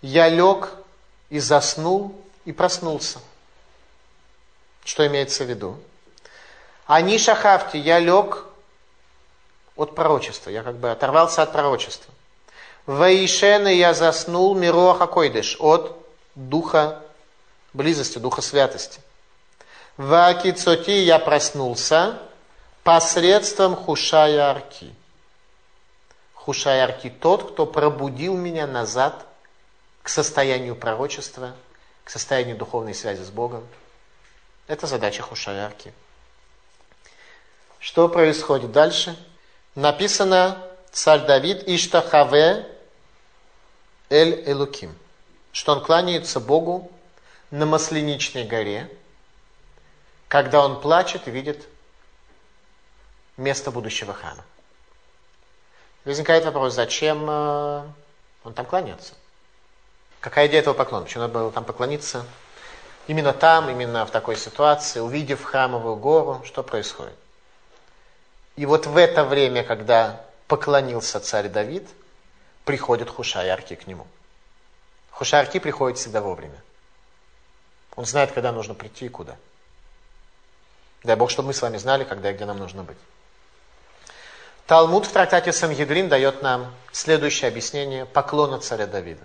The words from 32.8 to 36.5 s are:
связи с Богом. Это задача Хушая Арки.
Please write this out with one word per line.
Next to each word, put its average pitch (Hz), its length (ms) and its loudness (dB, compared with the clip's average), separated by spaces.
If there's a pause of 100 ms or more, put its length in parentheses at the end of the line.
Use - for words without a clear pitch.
связи 95 300 -8
с 92 60 -16
Богом. 117 360 -8 (1000)
Это 156 180 -8
задача 117 380 -6
Хушая 101 420 -10
Арки. - 280 -18 (1900)